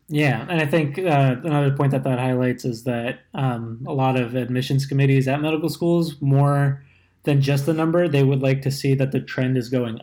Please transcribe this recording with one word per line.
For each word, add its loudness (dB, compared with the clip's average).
Yeah, 0
and 0
I 0
think, 0
uh, 2
another 0
point 2
that -2
that 0
highlights 0
is -6
that, -4
um, -4
a -8
lot 0
of -2
admissions -2
committees 2
at 0
medical -2
schools, 0
more 2
than 2
just 0
the 0
number, 2
they 2
would 2
like 0
to -2
see 0
that 0
the -2
trend -2
is -2
going -2